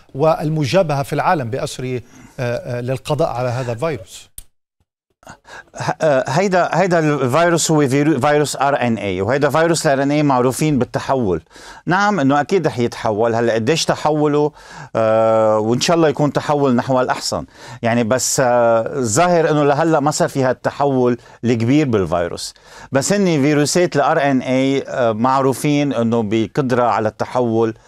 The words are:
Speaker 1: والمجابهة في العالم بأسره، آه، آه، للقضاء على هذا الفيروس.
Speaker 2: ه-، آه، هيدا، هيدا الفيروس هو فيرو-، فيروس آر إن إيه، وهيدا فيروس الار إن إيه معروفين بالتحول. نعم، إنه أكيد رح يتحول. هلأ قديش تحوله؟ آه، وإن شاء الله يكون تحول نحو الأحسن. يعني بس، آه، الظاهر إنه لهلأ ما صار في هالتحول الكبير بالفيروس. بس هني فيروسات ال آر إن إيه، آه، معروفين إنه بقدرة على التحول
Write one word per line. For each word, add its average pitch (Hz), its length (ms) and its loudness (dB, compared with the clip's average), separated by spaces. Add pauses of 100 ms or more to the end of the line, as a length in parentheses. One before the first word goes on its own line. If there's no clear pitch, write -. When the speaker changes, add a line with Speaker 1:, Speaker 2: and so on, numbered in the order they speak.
(160)
Speaker 1:
والمجابهة 151 880 0
في - 100 -6
العالم 143 360 0
بأسره، 127 460 -6
آه، 117 60 -6 (380)
آه، 120 420 -4
للقضاء 131 480 -2
على 123 200 -4
هذا 120 220 -4
الفيروس. 131 600 -8 (1400)
Speaker 2:
ه-، 131 160 -6 (100)
آه، 143 260 2
هيدا، 180 460 2
هيدا 175 260 2
الفيروس 151 720 2
هو 147 160 4
فيرو-، 143 320 2
فيروس 147 360 2
آر 139 260 0
إن 117 160 0
إيه، 98 240 -4
وهيدا 139 280 0
فيروس 160 380 0
الار 139 160 2
إن 143 80 0
إيه 151 120 2
معروفين 131 560 0
بالتحول. 113 600 -2 (440)
نعم، 196 340 0
إنه 139 220 2
أكيد 160 260 0
رح 123 120 -4
يتحول. 113 560 -2
هلأ 117 180 0
قديش 117 320 0
تحوله؟ 151 680 0 (440)
آه، 110 640 2
وإن 113 220 0
شاء 170 160 0
الله 160 120 4
يكون 147 240 0
تحول 139 420 0
نحو 127 260 0
الأحسن. 107 440 -4 (360)
يعني 120 220 0
بس، 120 360 -2
آه، 120 600 2
الظاهر 156 520 2
إنه 147 120 2
لهلأ 151 360 2
ما 147 120 0
صار 156 180 0
في 135 140 -2
هالتحول 127 760 0 (260)
الكبير 123 440 2
بالفيروس. 87 680 -2 (380)
بس 135 220 0
هني 180 280 2
فيروسات 147 540 2
ال 139 60 2
آر 143 300 2
إن 131 100 0
إيه، 131 460 0
آه، 120 240 0
معروفين 135 840 0
إنه 117 300 0
بقدرة 117 600 0
على 110 260 0
التحول 113 640 -2 (140)